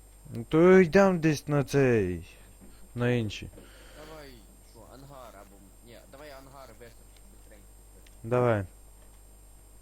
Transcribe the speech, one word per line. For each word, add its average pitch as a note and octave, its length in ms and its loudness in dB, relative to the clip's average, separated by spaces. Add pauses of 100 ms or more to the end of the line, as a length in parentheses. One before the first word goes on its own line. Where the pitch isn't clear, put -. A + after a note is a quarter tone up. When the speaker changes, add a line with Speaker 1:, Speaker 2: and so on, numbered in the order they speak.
(340)
Speaker 1:
Ну A#2 140 -8
то F3+ 320 6
йдем F#3 400 4
десь D3+ 280 -2
на D3 160 0
цей, G#2+ 640 0 (680)
на A#2+ 160 -2
інші. A2 380 -4 (600)
Speaker 2:
Давай, D3+ 200 -20 (440)
що, A2+ 80 -20 (140)
ангар C3 460 -20
або... G2 160 -20 (300)
Ні, A#2 120 -20 (140)
давай D3 180 -20
ангар C3+ 380 -20 (120)
висадку A#2 220 -20 (300)
быстренько. - 320 -20 (580)
Speaker 1:
Давай. A#2 420 0 (1160)